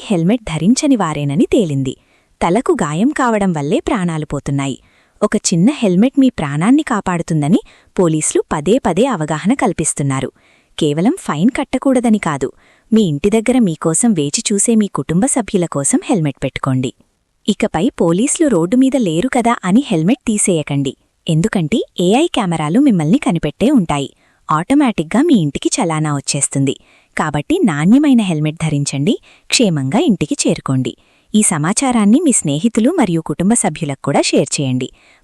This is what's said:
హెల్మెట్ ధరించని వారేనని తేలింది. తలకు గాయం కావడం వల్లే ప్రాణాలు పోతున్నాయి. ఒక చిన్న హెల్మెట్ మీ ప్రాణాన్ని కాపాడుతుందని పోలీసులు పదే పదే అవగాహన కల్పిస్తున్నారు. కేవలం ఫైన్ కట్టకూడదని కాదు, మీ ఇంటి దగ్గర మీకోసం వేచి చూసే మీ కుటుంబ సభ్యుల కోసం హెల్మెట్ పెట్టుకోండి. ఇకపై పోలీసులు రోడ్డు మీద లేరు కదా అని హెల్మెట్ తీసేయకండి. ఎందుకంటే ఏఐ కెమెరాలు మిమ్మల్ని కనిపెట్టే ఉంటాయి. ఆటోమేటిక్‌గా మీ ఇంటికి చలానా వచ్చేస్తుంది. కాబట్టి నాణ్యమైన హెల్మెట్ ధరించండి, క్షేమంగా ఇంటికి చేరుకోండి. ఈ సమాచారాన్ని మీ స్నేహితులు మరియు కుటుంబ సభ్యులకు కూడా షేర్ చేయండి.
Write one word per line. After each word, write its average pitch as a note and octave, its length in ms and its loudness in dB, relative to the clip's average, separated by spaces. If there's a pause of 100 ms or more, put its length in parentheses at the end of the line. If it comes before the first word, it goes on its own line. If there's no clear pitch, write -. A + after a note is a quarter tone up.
హెల్మెట్ G3+ 420 0
ధరించని A#3 520 2
వారేనని D3 520 -2
తేలింది. C#3+ 380 0 (520)
తలకు G#3 280 0 (100)
గాయం E3 360 0
కావడం G#3+ 380 0
వల్లే D3+ 220 -2 (100)
ప్రాణాలు F3 440 -4
పోతున్నాయి. C#3 460 -4 (480)
ఒక - 80 0 (140)
చిన్న F3+ 200 2 (120)
హెల్మెట్ G3+ 420 2
మీ B3+ 160 4
ప్రాణాన్ని F3 540 2
కాపాడుతుందని F3 680 0 (380)
పోలీసులు E3 420 0 (140)
పదే E3 220 2 (100)
పదే F#3+ 180 2 (120)
అవగాహన D#3 360 -2 (120)
కల్పిస్తున్నారు. C#3 680 -2 (460)
కేవలం E3 380 0 (100)
ఫైన్ F3 320 0
కట్టకూడదని B3 680 0
కాదు, C#3 220 -2 (440)
మీ A3 100 4 (100)
ఇంటి C#3+ 240 -2
దగ్గర A3+ 220 0 (100)
మీకోసం E3 520 0
వేచి D3 300 -4
చూసే G#3 320 0
మీ G3+ 60 -2 (100)
కుటుంబ E3 260 -2 (120)
సభ్యుల G3 300 -2 (100)
కోసం D3 240 0 (100)
హెల్మెట్ D#3+ 360 -2
పెట్టుకోండి. C3 460 -2 (640)
ఇకపై F3+ 300 -2 (180)
పోలీసులు G3+ 540 0
రోడ్డు F3 260 0
మీద C4 140 2 (120)
లేరు F3 280 -2
కదా A#3 180 2 (140)
అని G3+ 220 4
హెల్మెట్ F3 400 0
తీసేయకండి. D3 640 -2 (400)
ఎందుకంటే F3 440 0 (280)
ఏఐ A3+ 180 4 (140)
కెమెరాలు E3+ 500 0
మిమ్మల్ని F#3 380 2
కనిపెట్టే F3 420 -2 (100)
ఉంటాయి. D3 320 -2 (400)
ఆటోమేటిక్‌గా G#3 800 0
మీ D4 60 6 (100)
ఇంటికి D3 300 -4
చలానా D#3 440 -2
వచ్చేస్తుంది. C#3 560 -2 (420)
కాబట్టి D3+ 380 -2 (140)
నాణ్యమైన A#3 520 4 (100)
హెల్మెట్ D3+ 340 -2
ధరించండి, C#3+ 500 -2 (380)
క్షేమంగా E3 560 0
ఇంటికి F3+ 340 -2
చేరుకోండి. C3 500 -2 (400)
ఈ G#3+ 100 2 (100)
సమాచారాన్ని G#3+ 720 2
మీ C4 160 2
స్నేహితులు G#3+ 580 0
మరియు F3 320 0
కుటుంబ F3+ 220 0 (100)
సభ్యులకు D3+ 460 -6
కూడా G3+ 120 2 (100)
షేర్ G3 260 0
చేయండి. B2+ 320 -2 (340)